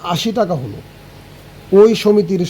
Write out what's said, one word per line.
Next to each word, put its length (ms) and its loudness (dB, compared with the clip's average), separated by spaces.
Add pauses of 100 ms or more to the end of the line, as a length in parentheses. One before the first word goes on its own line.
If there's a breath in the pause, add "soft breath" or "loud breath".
(120)
আশি 260 -4
টাকা 240 -2
হলো। 160 -12 (1000)
ওই 100 6 (120)
সমিতির 480 0